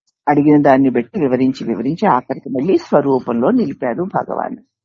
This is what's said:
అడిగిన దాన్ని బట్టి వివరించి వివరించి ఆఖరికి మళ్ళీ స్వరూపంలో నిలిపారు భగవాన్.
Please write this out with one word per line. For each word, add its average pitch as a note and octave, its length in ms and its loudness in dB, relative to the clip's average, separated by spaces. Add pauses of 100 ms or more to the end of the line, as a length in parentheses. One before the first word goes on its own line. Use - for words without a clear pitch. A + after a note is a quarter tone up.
(280)
అడిగిన D3 340 4
దాన్ని C3+ 280 4
బట్టి B2 300 -4
వివరించి C3 480 -2
వివరించి B2+ 400 -2
ఆఖరికి C3 420 -2
మళ్ళీ C#3+ 280 -2
స్వరూపంలో C3+ 720 0
నిలిపారు D3+ 520 -2
భగవాన్. - 520 -6 (300)